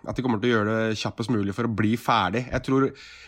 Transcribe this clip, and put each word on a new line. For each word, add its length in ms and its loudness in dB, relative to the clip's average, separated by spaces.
at 80 -6
de 60 -2
kommer 180 0
til 100 2
å 60 4
gjøre 160 2
det 100 -2
kjappest 320 -4
mulig 240 0
for 140 -2
å 80 -4
bli 180 2
ferdig. 560 0
Jeg 160 -2
tror, 240 2